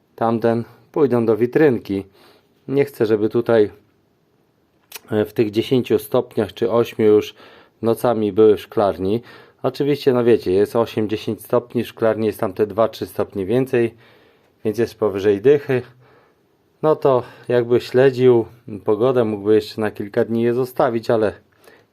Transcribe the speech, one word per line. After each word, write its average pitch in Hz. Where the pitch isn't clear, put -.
tamten, 117
pójdą 120
do 110
witrynki. 117
Nie 139
chcę, -
żeby 107
tutaj, 113
e, 104
w -
tych 107
dziesięciu 113
stopniach 120
czy 101
ośmiu 113
już 104
nocami 110
były 107
w -
szklarni. 98
Oczywiście, 139
no 123
wiecie, 107
jest 101
osiem, 110
dziesięć 107
stopni, 120
w -
szklarni 110
jest 98
tam 101
te 107
dwa, 107
trzy 107
stopnie 98
więcej, 120
więc 107
jest 117
powyżej 101
dychy. 135
No 156
to 139
jakby 120
śledził 123
pogodę, 123
mógłby 107
jeszcze 107
na 104
kilka 107
dni 117
je 120
zostawić, 127
ale 107